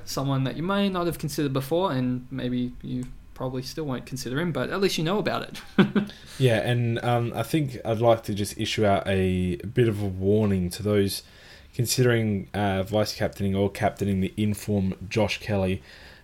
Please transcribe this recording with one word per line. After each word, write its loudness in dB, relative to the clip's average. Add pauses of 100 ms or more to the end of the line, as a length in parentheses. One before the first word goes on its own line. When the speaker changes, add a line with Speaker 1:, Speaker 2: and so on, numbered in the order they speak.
Speaker 1:
someone -2
that -2
you -4
may 2
not 0
have -2
considered -2
before, 0
and -2
maybe -2 (100)
you -6 (280)
probably -6
still -8
won't -6
consider -4
him, 0
but -2
at -2
least 2
you 0
know 0
about -2
it. -12 (160)
<laughs> 0
Speaker 2:
Yeah, 4
and, 0
um, 0
I -2
think -2
I'd 0
like 6
to -4
just -4
issue 0
out 4
a 2
bit 2
of -2
a -2
warning 2
to -10
those 2 (520)
considering, 2
uh, 0
vice 0
captaining -2
or 2
captaining 0
the 0
informed 0 (120)
Josh 0
Kelly. 0 (420)